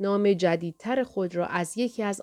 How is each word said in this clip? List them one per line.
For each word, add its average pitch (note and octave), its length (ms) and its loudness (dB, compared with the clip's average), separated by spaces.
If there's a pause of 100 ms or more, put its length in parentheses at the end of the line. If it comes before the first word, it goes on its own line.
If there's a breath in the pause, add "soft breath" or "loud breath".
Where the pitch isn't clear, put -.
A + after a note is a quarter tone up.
نام G3+ 320 4
جدیدتر F3 720 0
خود F#3 320 -4
را F3 120 -2
از F3 320 -4
یکی A#3+ 240 -2
از G3+ 200 -4